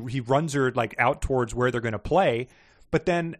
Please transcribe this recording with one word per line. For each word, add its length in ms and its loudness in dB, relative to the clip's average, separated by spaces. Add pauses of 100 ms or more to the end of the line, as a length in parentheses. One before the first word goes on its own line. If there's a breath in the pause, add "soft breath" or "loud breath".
(100)
he 100 -4
runs 320 0
her, 200 2
like, 260 -2
out 240 2
towards 320 -2
where 160 2
they're 100 -2
gonna 180 -4
play. 500 0 (420 soft breath)
But 160 0
then 340 -2